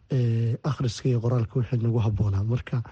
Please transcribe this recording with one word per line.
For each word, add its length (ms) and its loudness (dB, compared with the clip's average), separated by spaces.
ee, 540 0
akhriska 460 -2
iyo 120 2
qoraalka 360 0
wixii 260 0
nagu 180 2
habboonaa. 440 0
Marka, 340 -2